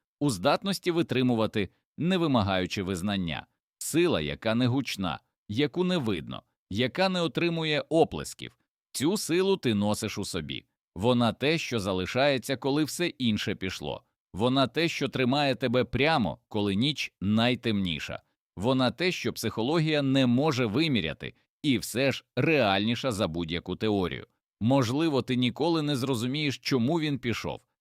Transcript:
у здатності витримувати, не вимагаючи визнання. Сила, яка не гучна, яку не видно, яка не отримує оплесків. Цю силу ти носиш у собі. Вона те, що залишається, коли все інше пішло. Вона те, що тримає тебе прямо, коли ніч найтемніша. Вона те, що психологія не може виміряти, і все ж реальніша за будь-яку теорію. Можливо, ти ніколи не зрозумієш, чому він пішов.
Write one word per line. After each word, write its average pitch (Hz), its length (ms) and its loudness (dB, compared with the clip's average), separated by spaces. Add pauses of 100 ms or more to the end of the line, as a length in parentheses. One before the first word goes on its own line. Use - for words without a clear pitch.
(200)
у 143 100 2
здатності 151 600 0
витримувати, 120 800 0 (300)
не 180 180 0
вимагаючи 101 640 2
визнання. 90 640 -4 (320)
Сила, 151 420 2
яка 76 340 -2
не 123 120 2
гучна, 110 540 -2 (280)
яку 147 360 0
не 180 140 0
видно, 78 440 -4 (280)
яка 127 380 0
не 180 120 -2
отримує 160 680 -2
оплесків. - 680 0 (360)
Цю 175 240 0
силу 190 400 0
ти 120 180 0
носиш 104 440 0
у 98 60 -4
собі. 71 400 -6 (300)
Вона 120 380 2
те, 156 260 0
що 120 220 -4
залишається, 123 760 0
коли 143 280 0
все 175 220 -4
інше 107 480 0
пішло. 80 480 -6 (320)
Вона 127 320 2
те, 160 220 -2
що - 200 -4
тримає 131 460 0
тебе 123 300 0
прямо, 123 540 0 (100)
коли 101 260 0
ніч 131 460 -2
найтемніша. 107 1040 0 (340)
Вона 127 340 2
те, 175 220 -2
що 113 200 -4
психологія 147 720 0
не 135 240 4
може 127 400 2
виміряти, 101 680 0 (280)
і 131 160 2
все 127 340 0
ж - 120 -12 (120)
реальніша 117 760 2
за 95 160 0
будь-яку 85 480 -4
теорію. 92 500 -2 (340)
Можливо, 135 640 2
ти 127 140 -2
ніколи 151 460 2
не 147 140 0
зрозумієш, 131 640 -2
чому 139 420 2
він 151 180 -2
пішов. 87 420 -4 (200)